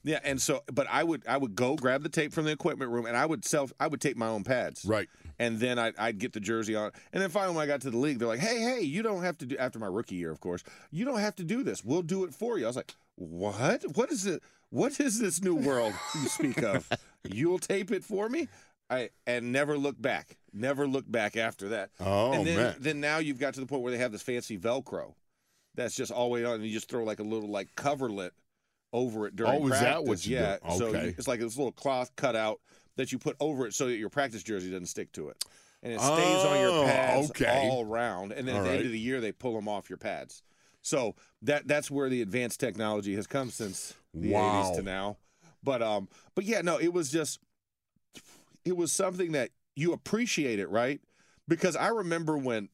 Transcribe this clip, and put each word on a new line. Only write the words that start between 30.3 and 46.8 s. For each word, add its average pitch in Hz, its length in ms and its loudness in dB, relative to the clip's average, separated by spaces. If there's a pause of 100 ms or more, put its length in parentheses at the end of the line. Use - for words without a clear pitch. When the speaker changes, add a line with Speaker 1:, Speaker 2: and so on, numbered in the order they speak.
Speaker 1:
Yeah. 101 260 0
Speaker 2:
do? 87 140 0
Speaker 1:
So 92 120 2
Speaker 2:
Okay. 82 180 0
Speaker 1:
you, 90 100 -2
it's 123 100 -6
like 117 140 0
this 113 160 -4
little 131 160 0
cloth 127 440 -2
cutout 110 440 0 (360)
that 131 140 -2
you - 80 -2
put - 220 -2
over 143 260 0
it 101 60 -6
so 139 140 0
that 123 100 0
your 107 140 -4
practice 117 320 -2
jersey 92 280 -4
doesn't 92 180 -6
stick - 240 -8
to 76 180 -8
it. - 120 -12 (400)
And 120 120 -6
it 110 40 -4
stays 170 460 6
on 190 160 6
your 190 120 6
Speaker 2:
Oh, 156 120 6
Speaker 1:
pads 135 460 4
Speaker 2:
okay. 120 200 2 (200)
Speaker 1:
all 123 160 0
around. 107 460 -2
And 127 140 -6
then 131 100 -2
Speaker 2:
All 101 40 2
Speaker 1:
at 95 40 0
the 92 80 2
end - 80 2
Speaker 2:
right. 87 60 0
Speaker 1:
of 87 60 -2
the 113 60 -2
year, 123 240 -2
they 104 100 -2
pull 117 240 -4
'em 104 100 -4
off 104 220 -6
your 90 80 -10
pads. 78 460 -8 (400)
So 123 320 0 (260)
that, 143 260 0
that's 147 240 2
where 139 200 0
the 127 100 2
advanced 117 400 -2
technology 104 540 0
has 101 120 -2
come 135 240 -2
since - 440 -8 (180)
the 85 200 0
Speaker 2:
Wow. 104 340 4
Speaker 1:
eighties 90 100 0
to 98 60 -2
now. 95 340 -4 (460)
But, 131 180 0
um, 104 300 0 (240)
but 202 100 -2
yeah, 208 160 2
no, 165 160 2
it 165 160 2